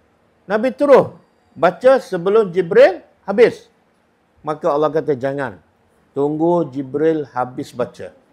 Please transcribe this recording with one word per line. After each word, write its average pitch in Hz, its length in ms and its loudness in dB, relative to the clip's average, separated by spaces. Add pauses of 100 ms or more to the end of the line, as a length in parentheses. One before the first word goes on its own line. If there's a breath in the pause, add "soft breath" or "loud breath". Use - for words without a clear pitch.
(440)
Nabi 220 320 -4
terus 277 380 4 (420)
baca 185 480 2
sebelum 190 480 -2
Jibril 220 480 2 (240)
habis. 202 480 0 (720)
Maka 151 320 -4
Allah 151 160 0
kata, 147 240 -2
"Jangan. 135 400 -8 (560)
Tunggu 156 560 0
Jibril 143 640 -2
habis 127 400 -8
baca." 117 400 -10 (200)